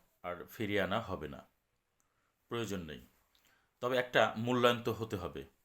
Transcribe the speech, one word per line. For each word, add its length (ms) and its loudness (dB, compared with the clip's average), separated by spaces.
আর 220 -6
ফিরিয়ে 360 -2
আনা 200 0
হবে 260 -8
না, 180 -12
প্রয়োজন 340 -4
নেই। 260 -12
তবে 180 0
একটা 400 4
মূল্যায়ন 460 4
তো 100 0
হতে 220 -4
হবে, 340 -8